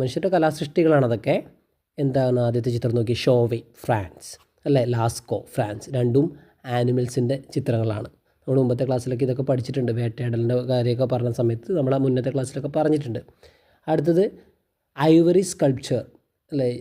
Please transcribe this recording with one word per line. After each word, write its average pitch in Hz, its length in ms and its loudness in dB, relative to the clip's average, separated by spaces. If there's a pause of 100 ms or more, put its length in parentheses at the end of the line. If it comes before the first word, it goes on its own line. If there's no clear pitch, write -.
മനുഷ്യരുടെ 160 320 0
കലാസൃഷ്ടികളാണ് 156 760 2
അതൊക്കെ. 120 260 0 (640)
എന്താണ് 131 500 2
ആദ്യത്തെ 120 280 0
ചിത്രം 120 220 -2
നോക്കി? 117 260 0
ഷോവെ, 120 360 2 (240)
ഫ്രാൻസ് 107 460 -4 (360)
അല്ലേ? 139 180 2 (100)
ലാസ്കോ, 117 440 -2 (160)
ഫ്രാൻസ്. 104 340 -6 (100)
രണ്ടും 123 280 2 (520)
ആനിമൽസിൻ്റെ 123 580 -2 (200)
ചിത്രങ്ങളാണ്. 113 540 -2 (320)
നമ്മൾ 135 200 0
മുമ്പത്തെ 123 280 0
ക്ലാസ്സിലൊക്കെ 127 380 -2
ഇതൊക്കെ 127 220 -2
പഠിച്ചിട്ടുണ്ട്. 127 500 -2
വേട്ടയാടലിൻ്റെ 117 580 -2 (140)
കാര്യമൊക്കെ 123 420 0
പറഞ്ഞ 120 180 -2 (100)
സമയത്ത് 117 360 -2
നമ്മൾ 135 200 0
ആ - 80 0
മുന്നത്തെ 131 300 0
ക്ലാസ്സിലൊക്കെ 131 420 -6
പറഞ്ഞിട്ടുണ്ട്. 151 440 0 (680)
അടുത്തത് 160 320 2 (720)
ഐവറി 165 540 6
സ്കൾപ്ചർ 131 500 0 (500)
അല്ലേ, 135 180 0 (120)